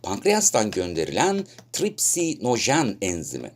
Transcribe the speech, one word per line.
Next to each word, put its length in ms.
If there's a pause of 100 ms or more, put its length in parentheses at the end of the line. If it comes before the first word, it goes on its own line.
Pankreastan 680
gönderilen 760 (260)
tripsinojen 1300
enzimi. 520